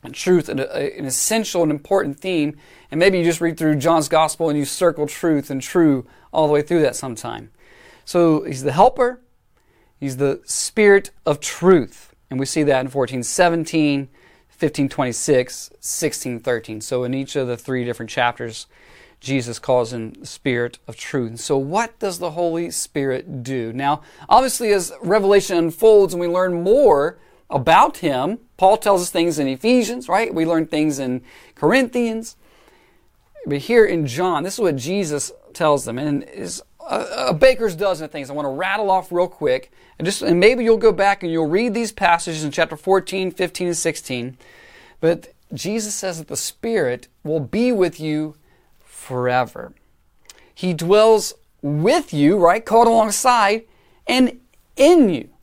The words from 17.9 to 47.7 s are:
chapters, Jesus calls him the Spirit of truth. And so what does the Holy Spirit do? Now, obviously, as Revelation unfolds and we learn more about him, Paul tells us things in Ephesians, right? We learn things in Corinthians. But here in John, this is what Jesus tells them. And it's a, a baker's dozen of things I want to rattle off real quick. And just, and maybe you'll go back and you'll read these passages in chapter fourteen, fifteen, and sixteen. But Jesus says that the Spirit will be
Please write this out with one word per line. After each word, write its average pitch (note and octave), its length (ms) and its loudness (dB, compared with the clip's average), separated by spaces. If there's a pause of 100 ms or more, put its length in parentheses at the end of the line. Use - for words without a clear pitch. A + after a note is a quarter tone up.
chapters, A#2+ 580 -4 (540)
Jesus B2 380 -6
calls B2 340 0
him A2+ 200 -10
the - 120 -20
Spirit A#2+ 600 -6
of A#2 100 -18
truth. B2 320 -6
And A#2 100 -14
so - 160 -2
what F3+ 440 -4
does F#3 180 -6
the E3+ 140 -6
Holy E3+ 400 -4
Spirit C3+ 720 -6
do? A#2+ 280 -6
Now, C#3 300 -4 (260)
obviously, A#3+ 460 2
as F#3 180 -2 (100)
Revelation G3 560 2
unfolds F#3 560 4
and F3 60 -6
we F3 80 -2
learn F3 360 0
more F#3 560 4 (280)
about E3 500 4
him, C#3+ 420 -2 (180)
Paul F#3+ 200 4
tells G3 260 2
us F3+ 80 -8
things E3+ 260 0
in C#3+ 100 0
Ephesians, A3+ 640 0
right? G#3 240 0
We E3 120 0
learn D#3+ 200 0
things D3+ 320 -2
in B2+ 240 -6 (320)
Corinthians. A#3 840 0 (1120)
But C#3+ 140 -4
here A3+ 260 4
in E3 220 0
John, D#3 360 -2
this F#3+ 120 -6
is - 40 -12
what F3 160 0
Jesus D3+ 560 -4 (220)
tells D3 320 0
them. A#2+ 140 -8
And C#3+ 240 -2
it's - 360 -12 (300)
a, - 380 -4
a G#3 60 0
baker's G3 420 2
dozen E3+ 300 -4
of C#3+ 60 -14
things C#3 200 -12
I - 20 -10
want D3 140 -4
to C3+ 40 -4
rattle F#3+ 380 -4
off F#3+ 220 0
real F3 160 0
quick. C3 440 -2 (280)
And D#3+ 80 -4
just, - 160 -4
and F3 160 4
maybe A#3 240 4
you'll A3+ 140 4
go A3 140 4
back G3 300 0
and E3+ 100 -4
you'll D#3+ 160 -2
read G#3 280 0
these A#3 160 -4
passages E3+ 520 0
in D3+ 60 -4
chapter D#3+ 260 -2
fourteen, F#3+ 540 -2
fifteen, F3 380 -6
and E3+ 100 -4
sixteen. C3 600 -6 (600)
But E3 320 -2 (220)
Jesus G#3 400 -6
says F3+ 240 -8
that D#3+ 100 -16
the C#3 100 -10
Spirit E3 680 -4 (160)
will D#3 160 -4
be G#3+ 320 -2